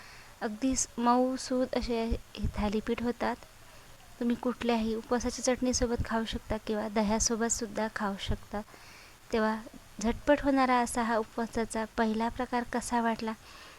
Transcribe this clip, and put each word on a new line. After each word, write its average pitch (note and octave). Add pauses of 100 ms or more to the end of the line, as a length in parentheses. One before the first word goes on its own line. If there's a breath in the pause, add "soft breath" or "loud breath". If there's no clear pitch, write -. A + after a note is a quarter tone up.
(420 loud breath)
अगदी A#3
स-, - (100)
मऊसूद B3+
असे A#3
हे - (100)
थालीपीठ G#3+
होतात. A#3 (840 loud breath)
तुम्ही A#3+
कुठल्याही A3+
उपवासाच्या A#3
चटणीसोबत B3
खाऊ A3+
शकता A3 (100)
किंवा G#3+
दह्यासोबतसुद्धा A3
खाऊ G3+
शकता. - (720 loud breath)
तेव्हा A3 (440)
झटपट A#3+
होणारा C4
असा A#3+
हा A3+
उपवासाचा A3 (120)
पहिला A3
प्रकार B3 (100)
कसा A#3+
वाटला A3+ (460 loud breath)